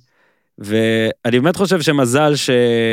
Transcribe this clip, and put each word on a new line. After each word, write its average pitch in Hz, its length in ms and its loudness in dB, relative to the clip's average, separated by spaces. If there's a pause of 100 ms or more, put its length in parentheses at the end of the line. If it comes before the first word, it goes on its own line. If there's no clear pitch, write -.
(580)
ואני 113 800 -2
באמת 160 160 0
חושב 190 260 0
שמזל 143 540 0
ש-, 135 140 -6 (440)